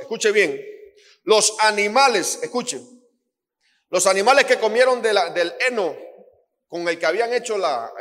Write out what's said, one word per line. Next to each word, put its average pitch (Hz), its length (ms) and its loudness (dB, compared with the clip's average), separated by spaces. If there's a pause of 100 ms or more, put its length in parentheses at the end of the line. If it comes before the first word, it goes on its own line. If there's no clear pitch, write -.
escuche 214 320 -2
bien, 160 280 0 (600)
los 208 380 2
animales, 214 800 2
escuchen, 160 440 -6 (1040)
los 180 160 0
animales 208 400 4
que 247 140 2
comieron 240 420 2
de 220 120 0
la, 185 160 2
del 170 240 -2 (120)
heno 214 300 -2 (720)
con 170 220 -6
el 170 100 -4
que 175 60 -4
habían 214 260 0
hecho 233 260 -2
la, 143 440 -4